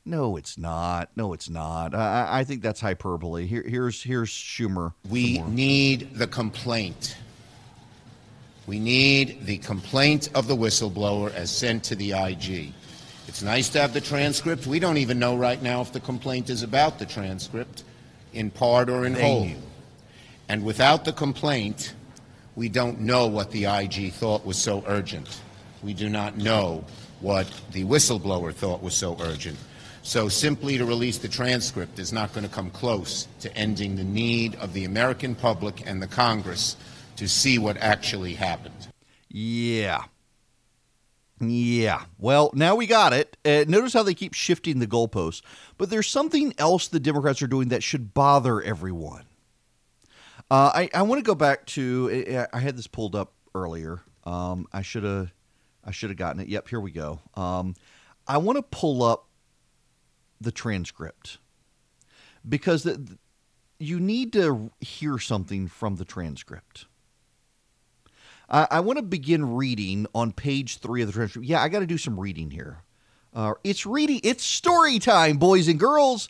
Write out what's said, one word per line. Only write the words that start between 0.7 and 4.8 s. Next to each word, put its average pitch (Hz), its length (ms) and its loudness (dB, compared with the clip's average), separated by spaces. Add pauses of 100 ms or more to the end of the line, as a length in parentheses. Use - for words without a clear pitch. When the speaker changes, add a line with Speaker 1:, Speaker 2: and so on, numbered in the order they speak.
Speaker 1:
No, 104 200 -4
it's - 140 -14
not. 82 460 -6
I, 110 280 0
I, 107 180 0
I 131 40 0
think 127 180 -8
that's 107 180 -4
hyperbole. 87 680 -4
Here, 113 160 -4
here's, 123 400 -4
here's 123 280 -2
Schumer. 92 640 -4 (160)